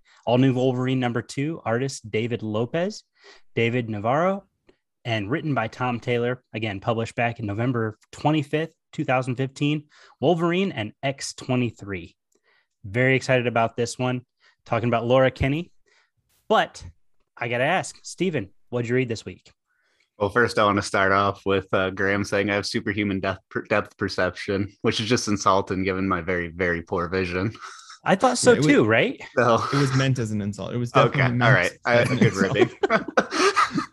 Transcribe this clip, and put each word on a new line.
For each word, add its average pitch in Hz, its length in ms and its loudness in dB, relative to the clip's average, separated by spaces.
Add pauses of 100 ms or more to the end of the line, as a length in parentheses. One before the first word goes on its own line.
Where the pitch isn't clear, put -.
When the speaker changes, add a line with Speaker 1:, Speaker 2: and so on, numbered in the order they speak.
(240)
Speaker 1:
All 123 140 4
New 135 160 6
Wolverine 127 460 0
number 123 200 -2
two, 147 440 -6
artist 120 440 -4
David 110 340 -4
Lopez, 123 600 -4 (540)
David 117 340 0
Navarro, 143 540 0 (600)
and 110 260 -4
written 151 220 -2
by 117 140 0
Tom 123 320 -4
Taylor. 120 460 -2 (100)
Again, 107 240 -6
published 113 380 -4
back 117 240 -2
in 113 60 -6
November 113 520 -2 (140)
twenty-fifth, 151 600 -2 (200)
two 156 120 -6
thousand 127 300 0
fifteen. 147 540 -4 (320)
Wolverine 175 500 2
and 107 220 -6 (100)
X 139 320 -6
twenty-three. 104 800 -4 (720)
Very 127 320 2
excited 127 320 2
about 113 280 0
this 120 220 -4
one, 127 220 -2 (440)
talking 117 240 0
about 117 180 2
Laura 131 260 6
Kinney. 143 400 -2 (760)
But - 360 0 (520)
I 120 120 -6
gotta 120 160 0
ask, 160 400 -2
Steven, 156 460 -4 (180)
what'd 120 200 -4
you 120 60 0
read 127 140 0
this 113 160 -6
week? - 260 -16 (680)
Speaker 2:
Well, 101 100 2
first, 117 300 2
I 110 60 6
wanna 101 180 4
start 98 300 2
off 98 340 0
with, 95 260 0
uh, 95 160 2
Graham 98 360 -2
saying, 101 260 -2
"I 101 40 0
have 101 120 -2
superhuman 104 540 -2
depth 95 280 -4
per-, - 140 -6
depth - 340 -2
perception," 95 720 -2 (120)
which 117 180 0
is 107 80 -6
just 117 200 0
insulting 98 540 0
given 95 240 -2
my 92 140 -2
very, 85 280 -4
very 87 340 -2
poor 87 260 -4
vision. 92 460 -2 (240)
<laughs> - 260 -20
Speaker 1:
I 175 120 2
thought 247 200 2
so 254 140 4
Speaker 3:
Yeah, 233 60 8
it - 20 2
was 147 80 2
Speaker 1:
too, 214 180 6
right? 120 380 2 (140)
Speaker 2:
So 120 180 4 (180)
Speaker 3:
It 139 40 2
was 135 200 2
meant 135 220 2
as 113 120 -4
an 107 120 -4
insult. 95 320 -6
It - 20 -4
was 120 180 -4
Speaker 2:
Okay, 120 260 4
Speaker 3:
definitely 123 180 0
meant 120 100 4
Speaker 2:
all 107 60 6
right. 92 320 0
I, 120 160 4
Speaker 3:
as 123 80 0
an 127 80 0
Speaker 2:
good - 160 4
Speaker 3:
insult. 95 200 0
Speaker 2:
ribbing. - 160 2 (200)
<laughs> - 1040 0